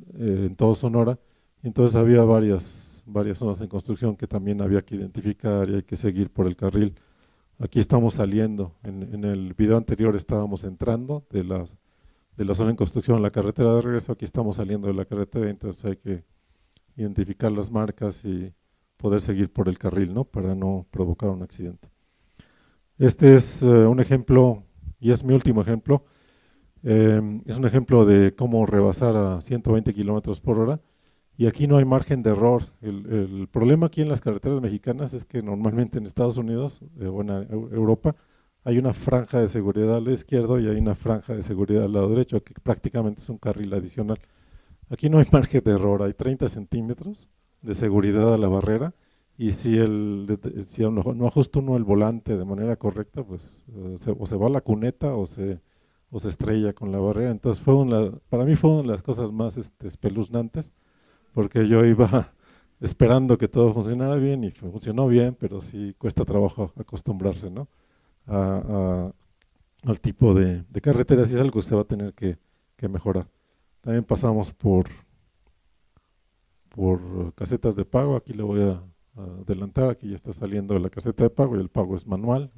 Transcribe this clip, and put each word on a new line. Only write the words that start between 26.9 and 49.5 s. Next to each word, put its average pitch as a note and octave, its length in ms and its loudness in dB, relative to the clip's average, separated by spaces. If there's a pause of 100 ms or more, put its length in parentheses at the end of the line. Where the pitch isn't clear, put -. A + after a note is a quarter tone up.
es A2+ 120 -8
un C3 60 0
ejemplo A#2+ 400 6
de G2+ 300 8
cómo A#2 320 0
rebasar G2+ 480 2
a F#2+ 260 -2
ciento A#2+ 320 -2
veinte A2 220 0
kilómetros G#2 460 -4
por A2 180 0
hora. C3 220 0 (600)
Y A2+ 60 6
aquí C#3+ 180 0
no C#3+ 100 6
hay C#3 80 6
margen C3 380 0
de A2 80 2
error. A2+ 320 4 (180)
El, G2+ 260 -8
el G2 420 -4
problema C#3+ 380 4
aquí D#3+ 140 -4
en D3+ 80 -2
las C3+ 120 -2
carreteras C3+ 420 -4
mexicanas A#2+ 500 -6
es B2 120 -10
que A#2+ 180 -8
normalmente G#2+ 560 -4
en G#2+ 80 -8
Estados A#2+ 300 -2
Unidos, A#2+ 460 -6 (180)
eh, G2 60 -8
o F#2+ 140 -6
en G#2 100 -6
Eu-, A2 420 -8
Europa, A2+ 420 2 (480)
hay B2 160 0
una B2+ 140 0
franja B2 480 -2
de A2 80 2
seguridad G#2+ 480 0
al A#2 100 -4
izquierdo B2 540 -2
y A2 80 -2
hay G#2+ 80 -2
una A2 180 0
franja A2+ 400 -4
de G#2 80 -6
seguridad G#2 400 0
al G#2 120 -2
lado G2 160 2
derecho, A#2 340 0
que - 180 -20
prácticamente A2 600 -4
es - 60 -16
un A2+ 100 -10
carril G2+ 360 -6
adicional. G#2 460 -6 (680)
Aquí D3+ 220 -2
no D#3 80 6
hay D3+ 140 8
margen C3+ 320 4
de G#2+ 80 4
error, G2+ 320 2
hay G2+ 100 -4
treinta C3 340 -4
centímetros A#2 800 -8 (320)
de G#2+ 140 -8
seguridad G#2 580 2
a A2 60 2
la G#2 80 0
barrera, G#2+ 480 0 (420)
y A2 140 -2